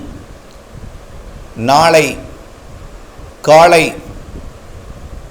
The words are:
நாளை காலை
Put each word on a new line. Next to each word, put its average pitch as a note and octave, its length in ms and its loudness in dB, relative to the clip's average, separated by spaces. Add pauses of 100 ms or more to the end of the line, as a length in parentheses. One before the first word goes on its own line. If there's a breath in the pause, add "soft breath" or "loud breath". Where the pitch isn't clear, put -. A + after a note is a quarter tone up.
(1700)
நாளை D#3 360 4 (1400)
காலை D#3+ 360 8 (1500)